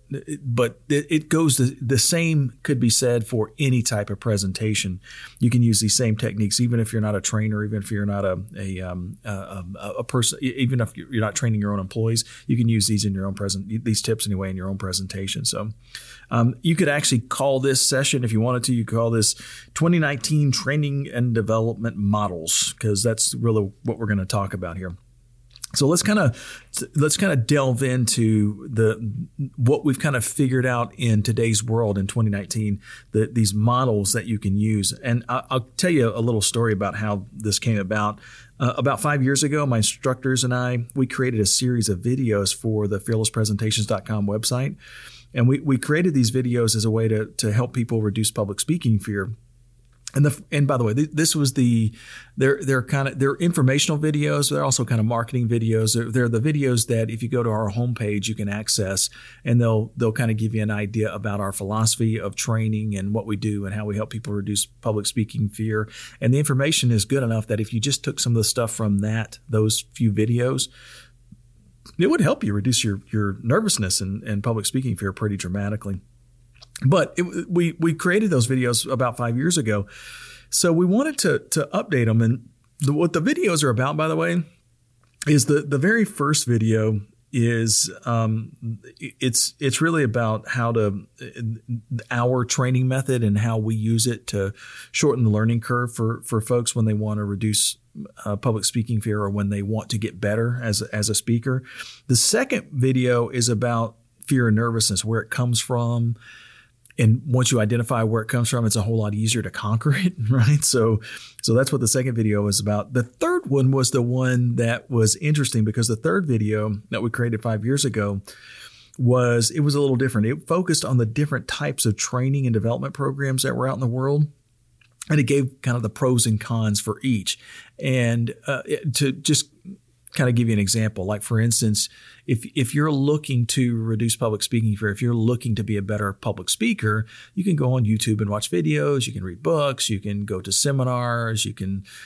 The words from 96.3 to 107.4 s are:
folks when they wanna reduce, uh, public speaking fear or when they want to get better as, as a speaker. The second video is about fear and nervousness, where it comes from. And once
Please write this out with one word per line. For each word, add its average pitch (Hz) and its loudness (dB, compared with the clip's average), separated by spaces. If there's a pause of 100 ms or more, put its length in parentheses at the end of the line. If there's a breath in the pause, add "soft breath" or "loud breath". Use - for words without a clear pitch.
folks 120 0
when 113 2
they 107 2
wanna 107 -2
reduce, 101 0 (460)
uh, 104 -2
public 107 -2
speaking 113 -2
fear 104 -2
or 101 -2
when 101 0
they 101 -2
want 107 -4
to 113 -2
get 101 -6
better 113 0
as, 110 0
as 104 -2
a 107 0
speaker. 127 0 (420 loud breath)
The 135 2
second 233 0
video 123 2
is 120 0
about 117 -2 (320)
fear 127 4
and 107 4
nervousness, 113 0
where 110 0
it - -12
comes 123 0
from. 117 0 (880 loud breath)
And 117 6
once 127 2